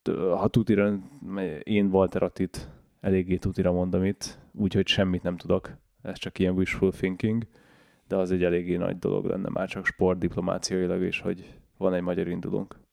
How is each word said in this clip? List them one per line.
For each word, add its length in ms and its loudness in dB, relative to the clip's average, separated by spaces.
ö, 280 0
ha 120 2
tutira, 500 4
én 240 2
Walter 360 4
Attit 480 -4
eléggé 360 0
tutira 360 0
mondom 320 2
itt, 340 -4
úgyhogy 340 0
semmit 360 2
nem 140 -2
tudok. 400 -2
Ez 160 -10
csak 200 -10
ilyen 160 4
wishful 380 2
thinking, 540 -2
de 80 -2
az 140 2
egy 120 2
eléggé 340 2
nagy 220 -2
dolog 260 0
lenne 240 -2
már 200 -4
csak 180 -8
sportdiplomáciailag 1160 0
is, 180 -2
hogy 340 -8
van 180 0
egy 80 0
magyar 260 -2
indulónk. 520 -6